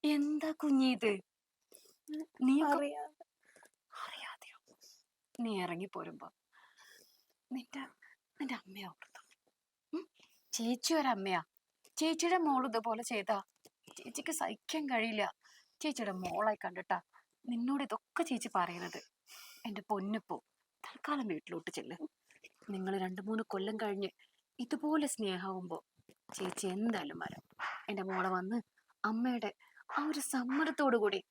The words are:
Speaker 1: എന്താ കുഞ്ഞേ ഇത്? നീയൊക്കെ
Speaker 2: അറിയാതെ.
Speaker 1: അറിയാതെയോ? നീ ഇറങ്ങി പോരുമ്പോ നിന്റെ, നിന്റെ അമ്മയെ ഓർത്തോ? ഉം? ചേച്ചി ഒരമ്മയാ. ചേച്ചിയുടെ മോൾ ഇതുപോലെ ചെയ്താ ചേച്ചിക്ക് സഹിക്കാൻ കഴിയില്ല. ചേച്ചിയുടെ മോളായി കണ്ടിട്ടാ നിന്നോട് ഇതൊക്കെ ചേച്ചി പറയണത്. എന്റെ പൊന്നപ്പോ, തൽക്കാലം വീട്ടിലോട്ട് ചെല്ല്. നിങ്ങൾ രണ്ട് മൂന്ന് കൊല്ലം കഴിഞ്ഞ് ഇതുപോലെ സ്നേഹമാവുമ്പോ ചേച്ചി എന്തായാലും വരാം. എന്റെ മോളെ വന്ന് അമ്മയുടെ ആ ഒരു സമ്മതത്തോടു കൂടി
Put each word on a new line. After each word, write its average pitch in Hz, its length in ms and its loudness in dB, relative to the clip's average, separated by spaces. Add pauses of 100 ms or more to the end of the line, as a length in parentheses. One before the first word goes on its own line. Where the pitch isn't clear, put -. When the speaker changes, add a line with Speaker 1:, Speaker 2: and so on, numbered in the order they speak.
Speaker 1:
എന്താ 294 480 4
കുഞ്ഞേ 269 400 6
ഇത്? 214 220 4 (1300)
നീയൊക്കെ 285 280 8
Speaker 2:
അറിയാതെ. 294 500 -2 (800)
Speaker 1:
അറിയാതെയോ? - 540 -12 (800)
നീ 220 220 0
ഇറങ്ങി 180 340 -4
പോരുമ്പോ 170 340 -10 (1200)
നിന്റെ, 262 320 -8 (540)
നിന്റെ 262 180 -4
അമ്മയെ 196 300 -12
ഓർത്തോ? - 360 -16 (720)
ഉം? 339 120 -4 (480)
ചേച്ചി 240 400 0
ഒരമ്മയാ. 196 500 2 (540)
ചേച്ചിയുടെ 330 400 4
മോൾ 285 300 4
ഇതുപോലെ 226 360 0
ചെയ്താ 208 360 0 (580)
ചേച്ചിക്ക് - 340 -8
സഹിക്കാൻ - 540 -2
കഴിയില്ല. 220 480 0 (480)
ചേച്ചിയുടെ 233 300 -2
മോളായി 185 540 0
കണ്ടിട്ടാ 185 320 -2 (520)
നിന്നോട് 254 340 0
ഇതൊക്കെ - 400 -4
ചേച്ചി 240 320 -2
പറയണത്. 175 420 0 (680)
എന്റെ 208 240 -6
പൊന്നപ്പോ, 202 460 -2 (500)
തൽക്കാലം 285 420 -4
വീട്ടിലോട്ട് 165 440 -6
ചെല്ല്. - 240 -8 (760)
നിങ്ങൾ 190 280 -2
രണ്ട് 185 240 -2
മൂന്ന് 220 260 -2
കൊല്ലം 202 300 -2
കഴിഞ്ഞ് 202 320 -2 (500)
ഇതുപോലെ 294 480 0
സ്നേഹമാവുമ്പോ 185 680 -2 (600)
ചേച്ചി 185 300 -4
എന്തായാലും 185 520 -2
വരാം. - 240 -8 (460)
എന്റെ 196 140 -4
മോളെ 185 260 0
വന്ന് 185 280 0 (460)
അമ്മയുടെ 226 480 0 (460)
ആ 294 80 0
ഒരു 302 140 0
സമ്മതത്തോടു 269 800 2
കൂടി 202 220 4 (120)